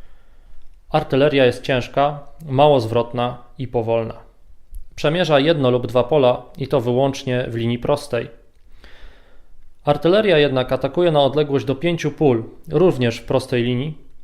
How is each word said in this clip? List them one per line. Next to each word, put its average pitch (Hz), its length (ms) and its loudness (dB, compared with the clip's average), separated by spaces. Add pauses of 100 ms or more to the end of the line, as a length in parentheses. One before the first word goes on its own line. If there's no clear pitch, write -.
(880)
Artyleria 139 560 2
jest 120 180 0
ciężka, 139 560 -2 (260)
mało 139 340 4
zwrotna 120 580 -2 (200)
i 131 100 -8
powolna. 113 640 -4 (640)
Przemierza 156 440 2
jedno 139 320 2
lub 120 160 0
dwa 120 160 2
pola 127 380 2 (160)
i 139 100 -6
to 139 140 0
wyłącznie 127 640 -2
w 117 80 -8
linii 117 240 -2
prostej. 123 500 -4 (1600)
Artyleria 165 520 4
jednak 131 340 2
atakuje 160 400 2
na 147 120 4
odległość 139 420 0
do 131 100 -2
pięciu 165 360 -2
pól, 120 320 2 (260)
również 147 480 2
w - 80 -16
prostej 127 380 0
linii, 123 340 -4 (260)